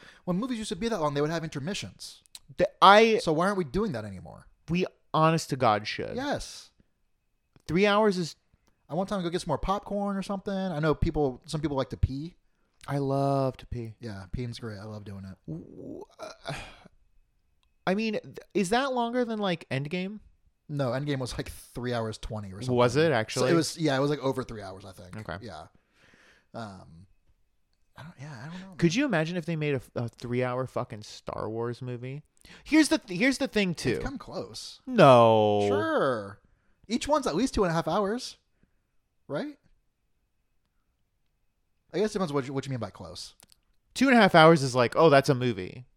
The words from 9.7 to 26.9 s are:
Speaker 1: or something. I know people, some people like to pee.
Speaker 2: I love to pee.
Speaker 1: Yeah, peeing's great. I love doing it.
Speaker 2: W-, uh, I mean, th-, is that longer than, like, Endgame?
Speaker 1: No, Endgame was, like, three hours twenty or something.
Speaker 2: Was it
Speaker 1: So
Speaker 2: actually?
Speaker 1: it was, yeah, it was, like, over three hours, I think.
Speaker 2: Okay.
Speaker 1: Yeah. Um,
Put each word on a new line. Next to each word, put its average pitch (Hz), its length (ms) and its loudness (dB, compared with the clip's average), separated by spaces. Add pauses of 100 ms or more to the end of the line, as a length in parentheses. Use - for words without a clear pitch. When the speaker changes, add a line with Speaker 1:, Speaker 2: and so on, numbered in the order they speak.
Speaker 1:
or 190 60 -4
something. 196 320 -6
I 190 240 -4
know 151 160 2
people, 147 520 0
some 156 140 -6
people 143 160 -4
like 131 140 -2
to 117 60 -8
pee. 139 400 -2 (500)
Speaker 2:
I 143 120 -4
love 135 580 0
to - 100 -20
pee. 117 320 -10
Speaker 1:
Yeah, 98 320 -12
peeing's 120 300 -8
great. 107 180 -10
I 98 60 -14
love 107 180 -12
doing 98 220 -14
it. 95 120 -16 (160)
Speaker 2:
W-, - 520 -14 (160)
uh, - 320 -14 (1400)
I 185 80 0
mean, 220 180 -2
th-, - 100 -8 (300)
is 185 160 0
that 262 240 0
longer 240 300 -2
than, 226 160 -6
like, 185 300 -4
Endgame? 180 500 -6 (480)
Speaker 1:
No, 139 220 -2
Endgame 139 280 -4
was, 123 180 -8
like, 156 140 -8
three - 420 -10
hours 113 260 -4
twenty 107 340 -10
or 95 80 -14
something. 123 160 -2
Speaker 2:
Was 120 200 4
it 160 140 4
Speaker 1:
So - 20 2
Speaker 2:
actually? 123 380 0
Speaker 1:
it 175 40 6
was, 165 240 0
yeah, 151 180 2
it 131 40 0
was, 143 100 0
like, 151 100 -2
over 131 240 -2
three 110 180 -12
hours, 95 220 -14
I 95 80 -16
think. 92 240 -18
Speaker 2:
Okay. 104 280 -10
Speaker 1:
Yeah. 82 220 -14 (840)
Um, 95 540 -16 (920)